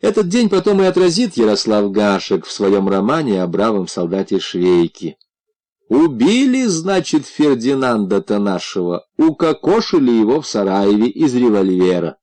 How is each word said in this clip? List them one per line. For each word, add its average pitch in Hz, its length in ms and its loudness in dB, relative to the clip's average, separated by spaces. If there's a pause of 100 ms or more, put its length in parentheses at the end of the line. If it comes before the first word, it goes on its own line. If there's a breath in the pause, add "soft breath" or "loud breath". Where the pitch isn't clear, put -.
Этот 208 280 0
день 226 200 2
потом 196 320 2
и 190 40 4
отразит 185 520 2
Ярослав 104 540 2
Гашек 98 560 0
в - 60 -14
своём 98 360 0
романе 104 540 0
о 90 60 -2
бравом 98 400 -2
солдате 95 500 -4
Швейке. 87 760 -2 (720)
"Убили, 247 760 2
значит, 170 600 -2
Фердинанда-то 117 1120 0
нашего, 92 800 -4
укокошили 160 960 0
его 113 280 2
в 101 60 -12
Сараеве 101 640 0
из 143 260 -2
револьвера. 92 880 0